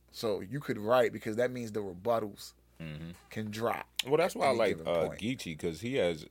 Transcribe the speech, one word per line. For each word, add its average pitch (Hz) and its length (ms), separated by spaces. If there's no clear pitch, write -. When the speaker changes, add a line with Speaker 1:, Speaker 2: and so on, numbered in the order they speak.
Speaker 1:
So 101 280
you 104 200
could 123 180
write 113 360
because 107 220
that 123 140
means 120 220
the 107 80
rebuttals 101 720
Speaker 2:
Mm-hmm. 80 320
Speaker 1:
can 110 220
drop 107 360
Speaker 2:
Well, 139 100
that's 180 180
Speaker 1:
at - 60
Speaker 2:
why 165 60
I - 40
Speaker 1:
any 120 80
Speaker 2:
like, 98 200
Speaker 1:
given 80 120
Speaker 2:
uh, 82 180
Speaker 1:
point. - 120
Speaker 2:
Geechee, 90 380
'cause 82 240
he 123 140
has, 87 340